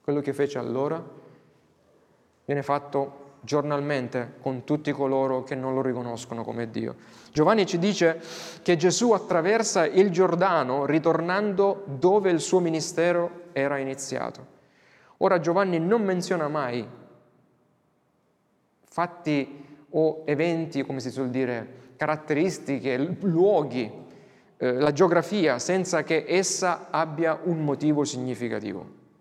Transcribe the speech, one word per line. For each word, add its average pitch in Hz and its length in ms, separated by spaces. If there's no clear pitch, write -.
Quello 143 200
che 139 120
fece 143 240
allora 135 460
viene 139 180
fatto 143 680
giornalmente 143 1000
con 131 220
tutti 147 280
coloro 135 520
che 135 120
non 131 180
lo 131 80
riconoscono 120 640
come 113 260
Dio. 113 260
Giovanni 185 340
ci 175 140
dice 170 420
che 175 160
Gesù 185 340
attraversa 185 760
il 190 260
Giordano 165 760
ritornando 180 1000
dove 180 440
il 165 100
suo 185 200
ministero 170 920
era 139 260
iniziato. - 680
Ora 185 220
Giovanni 175 400
non 208 240
menziona 180 440
mai 123 400
fatti 156 840
o 156 360
eventi, 151 580
come 135 160
si 123 100
suol 127 200
dire, 123 500
caratteristiche, 151 1000
l-, 160 240
luoghi, 160 720
eh, 123 160
la 147 180
geografia, 165 680
senza 175 440
che 160 240
essa 180 600
abbia 160 540
un 165 200
motivo 147 400
significativo. 113 960